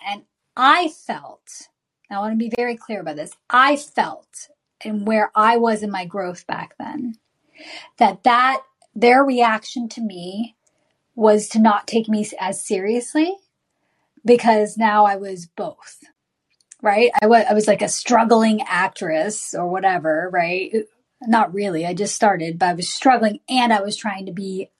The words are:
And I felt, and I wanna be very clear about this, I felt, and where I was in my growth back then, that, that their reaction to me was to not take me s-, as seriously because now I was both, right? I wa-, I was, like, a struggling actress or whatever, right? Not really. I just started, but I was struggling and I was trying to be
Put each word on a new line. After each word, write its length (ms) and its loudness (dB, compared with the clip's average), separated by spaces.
And 160 -8
I 300 4
felt, 840 -14
and 80 -10
I 40 -4
wanna 160 -4
be 180 -2
very 200 -2
clear 260 -10
about 160 -10
this, 160 -12
I 240 4
felt, 720 -6
and 240 -6
where 300 0
I 220 4
was 260 0
in 80 -8
my 140 -8
growth 420 -10
back 320 -10
then, 400 -10
that, 260 2
that 380 4
their 280 6
reaction 640 0
to 120 -14
me 540 -10
was 360 2
to 100 0
not 260 4
take 220 -2
me 140 0
s-, 180 -8
as 260 -6
seriously 720 -2
because 520 4
now 280 4
I 120 2
was 280 -12
both, 580 -14
right? 300 4
I 60 4
wa-, 220 6
I 40 2
was, 140 2
like, 140 2
a 80 -2
struggling 720 2
actress 920 -4
or 140 -4
whatever, 640 -2
right? 420 -2
Not 320 0
really. 320 -4
I 80 -4
just 220 -6
started, 420 0
but 120 0
I 40 0
was 140 -8
struggling 520 0
and 240 2
I 80 2
was 160 -6
trying 300 -8
to 40 -10
be 380 -10